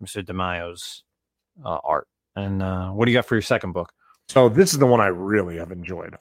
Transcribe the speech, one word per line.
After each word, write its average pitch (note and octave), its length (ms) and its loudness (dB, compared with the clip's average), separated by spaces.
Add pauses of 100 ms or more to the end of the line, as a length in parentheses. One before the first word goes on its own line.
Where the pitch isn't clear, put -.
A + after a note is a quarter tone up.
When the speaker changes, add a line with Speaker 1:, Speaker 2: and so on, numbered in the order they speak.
Speaker 1:
Mister G2 220 -10
DeMaio's, F2 800 -8 (600)
uh, F2 220 -6
art. D2 240 -2 (280)
And, G2 260 -4
uh, F#2 280 -4
what G#2+ 160 0
do B2 40 2
you A#2+ 80 4
got A#2 80 -2
for - 80 -2
your G#2+ 80 2
second G#2 300 -2
book? F2 200 -8 (360)
Speaker 2:
So B2+ 200 8
this F3+ 240 4
is D3+ 60 -2
the C3+ 80 6
one A#2+ 140 6
I G2+ 80 4
really F#2 480 -2
have E2+ 160 -10
enjoyed F2 480 -12